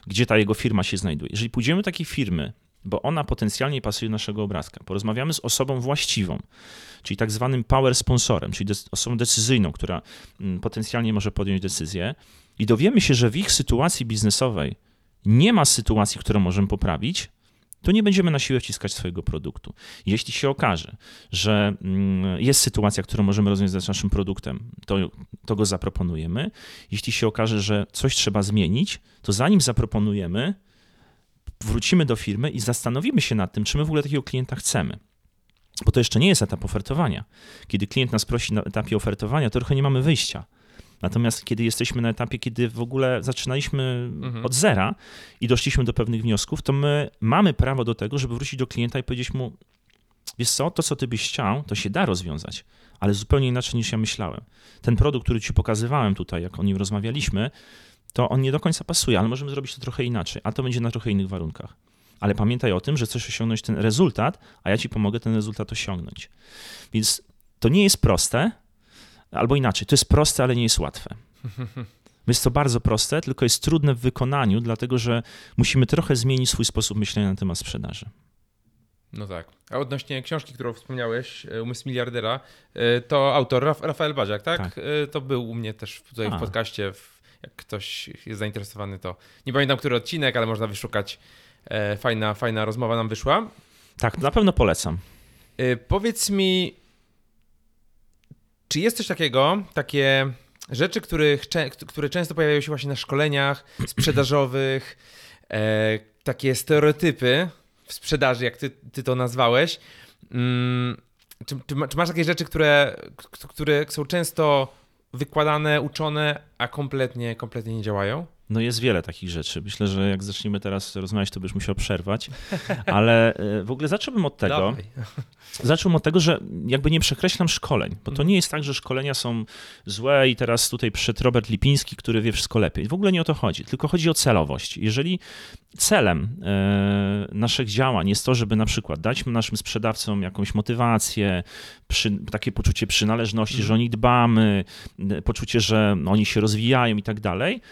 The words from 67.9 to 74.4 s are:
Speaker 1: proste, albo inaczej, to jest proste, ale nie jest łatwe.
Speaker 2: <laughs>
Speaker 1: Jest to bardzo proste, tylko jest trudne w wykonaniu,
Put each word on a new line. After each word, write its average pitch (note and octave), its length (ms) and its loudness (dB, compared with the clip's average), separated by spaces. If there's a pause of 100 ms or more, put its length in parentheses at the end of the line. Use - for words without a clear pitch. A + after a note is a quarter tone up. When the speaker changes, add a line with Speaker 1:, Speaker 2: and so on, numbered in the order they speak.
Speaker 1:
proste, - 480 4 (800)
albo B2 260 2
inaczej, A#2 300 0
to - 80 4
jest - 140 4
proste, D3 360 4
ale B2+ 120 2
nie A#2+ 60 2
jest A2+ 160 2
łatwe. - 360 -6 (300)
Speaker 2:
<laughs> G#2 100 -10 (720)
Speaker 1:
Jest - 180 2
to B2+ 60 4
bardzo B2+ 300 2
proste, A2+ 400 0
tylko - 240 -2
jest - 180 2
trudne D3 320 4
w A#2 40 -6
wykonaniu, B2+ 640 0